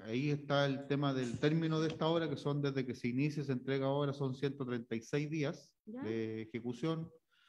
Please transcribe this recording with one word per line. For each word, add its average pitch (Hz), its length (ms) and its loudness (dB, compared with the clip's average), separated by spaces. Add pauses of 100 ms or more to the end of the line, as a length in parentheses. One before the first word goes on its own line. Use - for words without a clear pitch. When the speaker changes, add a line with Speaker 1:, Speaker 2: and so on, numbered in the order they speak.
Speaker 1:
ahí 127 280 0
está 143 340 2
el 139 220 -2
tema 143 260 2
del 120 260 -2
término 160 400 4
de 160 100 2
esta 160 180 0
obra, 165 200 2
que 143 100 -2
son 143 240 0
desde 135 240 0
que 120 100 -4
se - 120 -2
inicia 147 360 2
y - 20 -8
se 135 60 0
entrega 135 380 0
obra, 143 240 2
son 139 200 -2
ciento 139 320 -2
treinta 120 300 -2
y 113 60 -2
seis 147 280 -2
días 160 460 -4 (100)
Speaker 2:
¿Ya? 233 180 -10
Speaker 1:
de 110 400 -2
ejecución. 123 680 -4 (380)